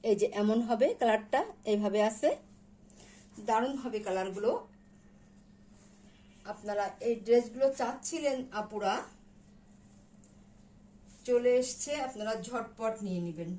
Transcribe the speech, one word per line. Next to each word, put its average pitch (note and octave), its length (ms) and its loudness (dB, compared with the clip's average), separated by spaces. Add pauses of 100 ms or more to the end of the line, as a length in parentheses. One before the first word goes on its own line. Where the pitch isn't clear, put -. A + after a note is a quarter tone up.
এই G#3+ 180 4
যে G3 60 4
এমন G#3+ 320 2 (100)
হবে B3 320 4
কালারটা, A3+ 400 2 (240)
এইভাবে G#3 380 2
আছে, D4 340 2 (1080)
দারুণ A#3+ 360 0
হবে G#3+ 240 -6
কালারগুলো। F#3+ 600 -2 (1800)
আপনারা G#3 400 -4 (160)
এই A#3 140 0 (100)
ড্রেসগুলো A#3+ 420 4 (120)
চাচ্ছিলেন C4+ 600 -2 (140)
আপুরা, G#3 420 -2 (2250)
চলে B3 260 4 (120)
এসছে, - 300 -6 (160)
আপনারা G#3+ 380 -4
ঝটপট A3+ 560 -4
নিয়ে F3+ 240 -4
নেবেন E3 320 -8